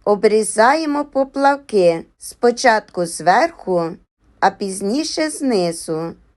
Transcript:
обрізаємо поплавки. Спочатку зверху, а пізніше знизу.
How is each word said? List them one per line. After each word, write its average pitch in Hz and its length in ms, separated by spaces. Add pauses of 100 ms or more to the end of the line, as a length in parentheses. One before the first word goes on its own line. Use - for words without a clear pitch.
обрізаємо 220 1000
поплавки. 269 1000 (140)
Спочатку 226 880
зверху, 180 840 (500)
а 196 100
пізніше 208 800
знизу. 170 840 (240)